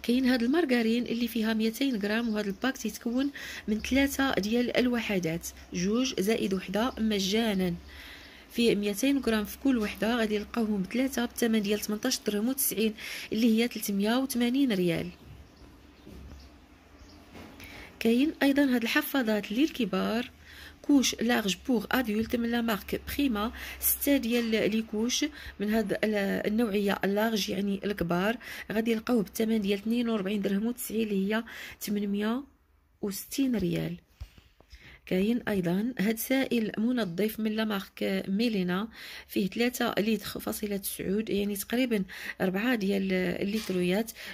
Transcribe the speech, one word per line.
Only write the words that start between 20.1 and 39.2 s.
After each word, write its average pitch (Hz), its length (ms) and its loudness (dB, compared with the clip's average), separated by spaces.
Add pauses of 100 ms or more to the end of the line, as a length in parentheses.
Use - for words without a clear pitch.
كوش 277 400 4
لارج 226 340 2 (120)
بوغ 220 240 2
ادولت 220 440 0
من 233 160 0
لا 240 100 0
مارك 220 460 -2
بريما، 240 440 0 (280)
ستة - 380 2
ديال 226 540 2
لي 220 100 2
كوش 226 440 0 (340)
من 208 100 -2
هاد 214 220 0
ال-، 196 560 0
النوعيه 208 580 2
لارج، 208 440 0
يعني 202 360 -2
الكبار، 196 520 0 (340)
غادي 226 200 0
يلقاوه 226 320 2
بالثمن 220 380 0
ديال 196 180 0
اثنين 233 300 0
وربعين 208 320 0
درهم 202 240 0
وتسعين 226 420 -2
اللي 202 280 0
هي 226 80 0 (380)
تمنمية 208 640 -2 (580)
وستين 240 540 -2
ريال. 170 400 0 (1120)
كاين 208 420 2
ايضا 196 520 0
هاد 220 180 2
سائل 240 600 0
منظف 220 640 0
من 220 120 0
لا 220 140 0
مارك 196 600 -2
ميلينا، 196 600 0 (400)